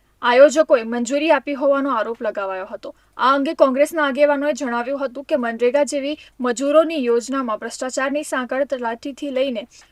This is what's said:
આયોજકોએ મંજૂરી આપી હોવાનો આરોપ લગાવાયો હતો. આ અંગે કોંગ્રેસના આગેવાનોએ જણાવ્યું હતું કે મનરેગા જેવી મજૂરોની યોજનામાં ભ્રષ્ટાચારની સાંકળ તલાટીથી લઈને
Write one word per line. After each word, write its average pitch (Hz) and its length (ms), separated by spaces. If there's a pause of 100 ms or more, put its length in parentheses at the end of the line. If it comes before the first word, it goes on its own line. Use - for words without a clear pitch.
(220)
આયોજકોએ 262 600
મંજૂરી 240 460
આપી 285 240
હોવાનો 277 360
આરોપ 226 320
લગાવાયો 196 480
હતો. - 240 (220)
આ 262 180
અંગે 285 200
કોંગ્રેસના 294 520
આગેવાનોએ 285 460
જણાવ્યું 254 520
હતું 269 200
કે 320 120
મનરેગા 240 480
જેવી 277 300 (260)
મજૂરોની 285 640
યોજનામાં 240 540
ભ્રષ્ટાચારની 269 680
સાંકળ 262 400
તલાટીથી 262 680
લઈને 254 320 (300)